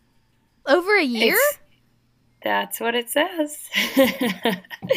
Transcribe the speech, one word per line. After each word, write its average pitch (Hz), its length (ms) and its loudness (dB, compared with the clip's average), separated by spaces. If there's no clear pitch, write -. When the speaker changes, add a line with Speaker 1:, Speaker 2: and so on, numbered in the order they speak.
Speaker 1:
Over 359 280 4
a 370 80 4
year? 233 320 0
Speaker 2:
It's, 554 220 2
that's 202 360 -2
what 226 160 -2
it 240 140 -4
says. 320 480 -2
<laughs> 240 640 0